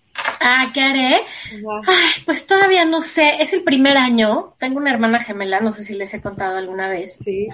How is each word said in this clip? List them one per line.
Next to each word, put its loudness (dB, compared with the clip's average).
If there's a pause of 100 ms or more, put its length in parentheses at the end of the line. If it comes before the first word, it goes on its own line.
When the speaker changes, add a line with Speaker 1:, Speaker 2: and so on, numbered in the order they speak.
(400)
Speaker 1:
Ah, 2
¿qué -2
haré? 2
Speaker 2:
Ajá. -4
Speaker 1:
Ay, 2
pues -2
todavía 4
no 2
sé. 2
Es -2
el 0
primer 4
año. 2
Tengo -4
una 0
hermana 2
gemela, -4
no 0
sé -14
si -12
les -8
he -10
contado -6
alguna -6
vez. -8
Speaker 2:
Sí. -4